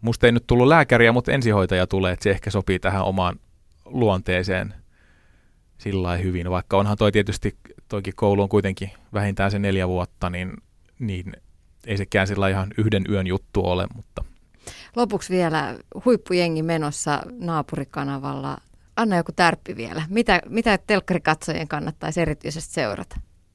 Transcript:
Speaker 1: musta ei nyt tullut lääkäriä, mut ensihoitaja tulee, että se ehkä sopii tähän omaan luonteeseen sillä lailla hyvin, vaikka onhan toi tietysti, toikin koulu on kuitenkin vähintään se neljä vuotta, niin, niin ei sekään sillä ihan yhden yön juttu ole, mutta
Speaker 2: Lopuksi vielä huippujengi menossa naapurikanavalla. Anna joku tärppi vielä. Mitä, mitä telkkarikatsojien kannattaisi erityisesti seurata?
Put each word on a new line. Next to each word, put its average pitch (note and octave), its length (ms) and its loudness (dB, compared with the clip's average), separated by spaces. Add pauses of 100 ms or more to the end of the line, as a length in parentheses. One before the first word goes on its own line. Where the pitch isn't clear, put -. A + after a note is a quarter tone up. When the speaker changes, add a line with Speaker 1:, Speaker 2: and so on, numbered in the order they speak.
Speaker 1:
musta A#2 260 2
ei A#2 60 8
nyt A#2 140 2
tullut B2 220 6
lääkäriä, B2 440 6
mut A#2+ 160 0
ensihoitaja G2+ 580 2
tulee, F#2+ 260 0
että F2 120 -6
se G#2 60 4
ehkä G2 200 -2
sopii F#2+ 280 0
tähän F#2+ 260 0
omaan F#2+ 360 -2 (440)
luonteeseen F#2+ 880 -2 (1040)
sillä G2 240 -4
lailla F2 200 -2
hyvin, F2+ 280 -2
vaikka F#2 260 -2
onhan G2+ 200 2
toi G#2 160 4
tietysti, G#2 440 -2 (320)
toikin F#2+ 280 -6
koulu G2+ 260 2
on G2 60 2
kuitenkin G2 420 0 (220)
vähintään G2 380 0
se G2+ 80 -2
neljä F#2+ 300 0
vuotta, F2+ 420 -4
niin, F2+ 220 -8 (460)
niin G2 340 -6 (540)
ei A2 100 -4
sekään G2 300 0
sillä G2 220 0
ihan F#2+ 200 0 (100)
yhden G#2+ 300 2
yön G2 180 0
juttu F#2+ 380 -2
ole, F2+ 300 0
mutta - 300 -10 (720)
Speaker 2:
Lopuksi G#3 380 -2
vielä D#3 440 0 (260)
huippujengi F3 580 2
menossa D#3 600 -2 (160)
naapurikanavalla. C#3 1200 -6 (380)
Anna G#3+ 200 2
joku E3 160 0
tärppi E3+ 440 0
vielä. A#2 320 -8
Mitä, G#3 400 2
mitä G#3+ 300 2
telkkarikatsojien D#3+ 880 -2
kannattaisi D#3 520 -6
erityisesti D#3 520 -4
seurata? - 480 -6 (340)